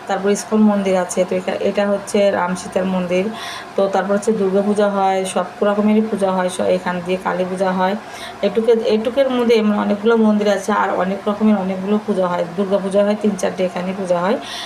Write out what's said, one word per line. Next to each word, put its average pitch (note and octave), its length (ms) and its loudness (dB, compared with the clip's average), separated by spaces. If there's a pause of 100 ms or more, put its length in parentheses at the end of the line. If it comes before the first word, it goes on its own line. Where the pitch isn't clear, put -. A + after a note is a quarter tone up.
তারপর G3 220 0
ইস্কন G#3 320 0 (100)
মন্দির G3 320 2
আছে। F3+ 220 -2
তো F#3 100 -4
এটা, F#3 180 -2 (160)
এটা G3+ 180 0
হচ্ছে G3+ 300 -2 (140)
রাম F3+ 240 0
সীতার F#3 300 -4
মন্দির। F#3 400 0 (500)
তো F#3+ 60 2 (120)
তারপর G3 220 0
হচ্ছে G3+ 160 0
দুর্গা F#3+ 300 2
পূজা G#3 280 2
হয়, F#3+ 300 0 (140)
সব F3+ 120 -2 (160)
রকমেরই G#3+ 480 2
পূজা F#3+ 220 0
হয়, F#3 180 0
স-, G3+ 280 -2
এখান F3+ 180 -4 (100)
দিয়ে F#3 200 0
কালী F3+ 260 -2
পূজা F#3 200 0
হয়। F#3 240 0 (460)
এটুকে-, A3 440 2 (100)
এটুকের B3 340 0
মধ্যে A#3+ 320 2
এমন G#3 140 2 (100)
অনেকগুলো G#3 320 2
মন্দির G#3+ 300 4 (100)
আছে, G3 140 -4
আর G3+ 180 2 (140)
অনেক F#3+ 240 -2
রকমের G#3+ 300 2
অনেকগুলো F#3+ 380 -2 (100)
পূজা F#3 220 0
হয়। F3 160 -2 (140)
দুর্গা G3 260 0
পূজা G3 220 2
হয় G#3 160 0
তিন G#3 200 2
চারটে, F3+ 280 -2
এখানে F#3 300 -4
পূজা F3+ 200 0
হয়। G3 180 0 (280)